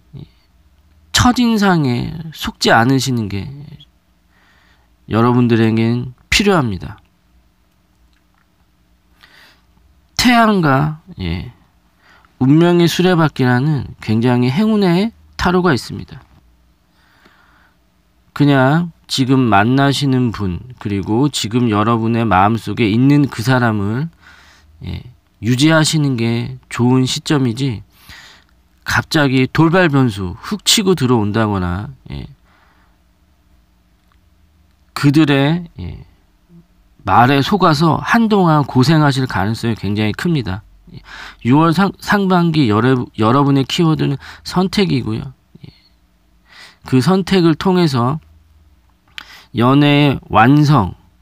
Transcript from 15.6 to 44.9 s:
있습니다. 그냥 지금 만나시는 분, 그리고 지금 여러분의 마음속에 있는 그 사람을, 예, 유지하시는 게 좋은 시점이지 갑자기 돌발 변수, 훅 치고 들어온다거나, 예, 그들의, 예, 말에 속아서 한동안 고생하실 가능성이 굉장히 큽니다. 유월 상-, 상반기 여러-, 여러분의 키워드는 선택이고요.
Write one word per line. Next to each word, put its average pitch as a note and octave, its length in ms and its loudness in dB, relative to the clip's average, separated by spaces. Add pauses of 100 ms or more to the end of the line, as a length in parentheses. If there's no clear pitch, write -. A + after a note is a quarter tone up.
있습니다. G#2 480 -8 (2000)
그냥 C#3+ 600 2 (140)
지금 C3+ 340 0
만나시는 B2+ 920 2
분, F#2 280 -6 (180)
그리고 G#2+ 520 -2
지금 A#2+ 400 -2
여러분의 A2+ 560 0
마음속에 G#2 640 0
있는 C3+ 380 2
그 B2 160 -8
사람을, A#2+ 640 -2 (760)
예, F2 180 -12 (400)
유지하시는 C#3+ 760 0
게 A#2 420 -4 (100)
좋은 B2+ 380 0
시점이지 B2+ 760 -4 (1040)
갑자기 C3 680 0
돌발 E3 360 2
변수, G#2+ 520 -2
훅 - 240 -10
치고 F#3+ 300 0
들어온다거나, G#2 920 -2 (220)
예, - 160 -14 (2750)
그들의, D3 760 2 (120)
예, F2 240 -14 (1000)
말에 B2 380 2
속아서 D#3+ 640 0
한동안 G3 640 2
고생하실 C3+ 600 2
가능성이 A2 480 -4
굉장히 G#2 380 -4
큽니다. A2 500 -4 (800)
유월 D#3 280 4
상-, F#3 260 0
상반기 F3 680 0
여러-, A#2 360 2 (140)
여러분의 C3+ 460 2
키워드는 D3 520 -2 (280)
선택이고요. E3 760 -2